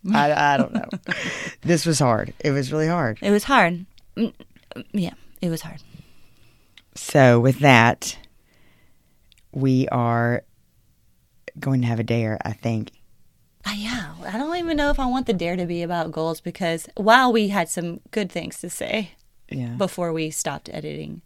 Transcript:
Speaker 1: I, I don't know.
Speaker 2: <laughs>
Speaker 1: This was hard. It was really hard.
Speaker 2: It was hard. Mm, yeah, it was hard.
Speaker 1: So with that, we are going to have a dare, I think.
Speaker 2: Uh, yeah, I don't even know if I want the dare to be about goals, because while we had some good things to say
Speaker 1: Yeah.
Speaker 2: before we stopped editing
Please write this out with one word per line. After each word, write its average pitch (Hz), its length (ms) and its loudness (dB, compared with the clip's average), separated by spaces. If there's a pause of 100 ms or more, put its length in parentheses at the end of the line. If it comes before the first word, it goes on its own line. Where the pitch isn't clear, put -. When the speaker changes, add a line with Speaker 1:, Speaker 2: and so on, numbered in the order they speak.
(140)
Speaker 1:
I, 147 400 4
I - 20 2
don't - 160 0
know. - 160 -4 (360)
Speaker 2:
<laughs> - 380 -10
Speaker 1:
This 165 220 2
was 160 140 2
hard. 117 400 2
It 147 140 -2
was 135 200 -2
really 156 140 0
hard. 156 340 -2
Speaker 2:
It 202 120 2
was 208 120 2
hard. 180 400 2 (320)
Mm, 226 160 -2 (600)
yeah, 185 220 -2 (280)
it 175 80 -2
was 160 120 -6
hard. - 200 -14 (1120)
Speaker 1:
So 123 460 6
with 131 180 4
that, 120 580 6 (1400)
we 135 360 2
are 120 540 0 (1160)
going 135 240 0
to 120 60 0
have 117 120 -2
a 113 40 0
dare, 110 400 0
I 107 80 -4
think. 110 400 -4 (760)
Speaker 2:
Uh, 196 100 -6
yeah, 208 360 -8 (120)
I 196 140 -6
don't 311 180 -4
even 339 200 -2
know 285 140 2
if 285 100 2
I 262 60 0
want 254 200 0
the 233 60 0
dare 175 240 -2
to 180 100 -2
be 170 160 -4
about 170 300 -4
goals, 160 280 -4
because 170 460 -4 (100)
while 240 360 4
we 220 160 2
had 196 200 -2
some 175 320 -8 (100)
good 196 200 -4
things - 300 -10
to 175 100 -12
say - 420 -6 (380)
Speaker 1:
Yeah. 127 200 -6
Speaker 2:
before 175 420 -4
we 160 180 -4
stopped 147 420 -8
editing 156 540 -10